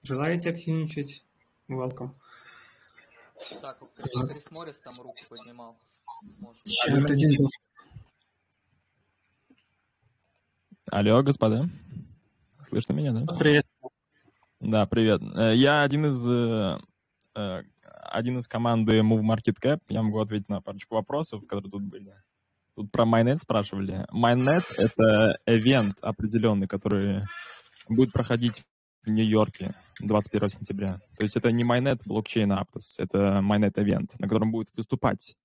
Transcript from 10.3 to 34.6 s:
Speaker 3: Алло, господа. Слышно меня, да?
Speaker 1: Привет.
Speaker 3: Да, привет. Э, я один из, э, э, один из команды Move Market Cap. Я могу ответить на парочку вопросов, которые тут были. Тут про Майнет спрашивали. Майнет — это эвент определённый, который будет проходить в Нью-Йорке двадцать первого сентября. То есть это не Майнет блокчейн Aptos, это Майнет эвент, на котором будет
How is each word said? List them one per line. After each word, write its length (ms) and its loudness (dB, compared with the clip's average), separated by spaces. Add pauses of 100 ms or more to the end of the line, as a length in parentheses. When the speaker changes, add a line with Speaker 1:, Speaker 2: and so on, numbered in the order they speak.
Speaker 3:
Алло, 320 4
господа. 440 2 (960)
Слышно 300 -6
меня, 200 0
да? 140 -2 (100)
Speaker 1:
Привет. 300 4 (920)
Speaker 3:
Да, 260 2
привет. 340 2
Э, 360 0
я 260 4
один 240 0
из, 220 -2
э, 500 0 (560)
э, 280 -8 (200)
один 560 -6
из 80 -8
команды 540 2
Move 220 4
Market 380 0
Cap. 280 0
Я 140 -2
могу 180 -2
ответить 280 -4
на 140 -6
парочку 320 -14
вопросов, 540 -4
которые 240 -8
тут 100 -8
были. 400 -14 (540)
Тут 160 -12
про 120 2
Майнет 340 4
спрашивали. 720 -4
Майнет — 500 2 (160)
это 580 4 (100)
эвент 540 2
определённый, 680 0
который 560 -2 (640)
будет 240 2
проходить 500 -2 (400)
в 80 -6
Нью-Йорке 640 2 (240)
двадцать 320 0
первого 180 0
сентября. 520 -6 (180)
То 60 -2
есть 100 -4
это 160 2
не 140 0
Майнет 420 0
блокчейн 460 -2
Aptos, 460 -6
это 420 0
Майнет 400 2
эвент, 400 -2
на 80 -4
котором 240 0
будет 240 -6